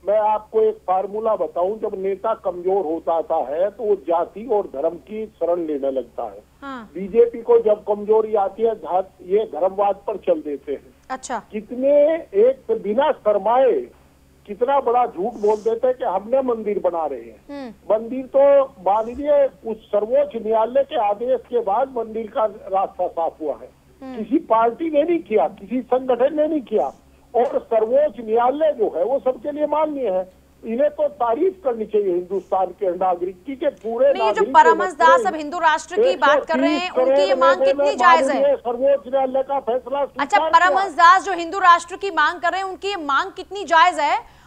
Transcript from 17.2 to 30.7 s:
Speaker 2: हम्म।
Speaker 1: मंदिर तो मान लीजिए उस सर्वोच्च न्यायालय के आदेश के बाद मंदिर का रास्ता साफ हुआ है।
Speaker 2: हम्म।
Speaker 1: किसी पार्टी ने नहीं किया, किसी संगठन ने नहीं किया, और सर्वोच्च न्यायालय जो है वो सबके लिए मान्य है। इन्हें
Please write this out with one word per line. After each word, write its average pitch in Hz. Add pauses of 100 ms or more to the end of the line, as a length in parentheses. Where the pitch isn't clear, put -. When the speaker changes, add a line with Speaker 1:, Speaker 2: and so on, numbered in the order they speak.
Speaker 2:
हम्म। 262
Speaker 1:
मंदिर 226
तो 277
मान 214
लीजिए 277
उस 226
सर्वोच्च 233
न्यायालय 226
के 302
आदेश 233
के 240
बाद 247
मंदिर 220
का 220
रास्ता 190
साफ 165
हुआ 147
है। 120 (320)
Speaker 2:
हम्म। 262
Speaker 1:
किसी 220
पार्टी 233
ने 294
नहीं 339
किया, 196
किसी 202
संगठन 262
ने 302
नहीं 311
किया, 185 (420)
और 262
सर्वोच्च 247
न्यायालय 247
जो 214
है 170
वो 254
सबके 254
लिए 294
मान्य 294
है। 185 (340)
इन्हें 247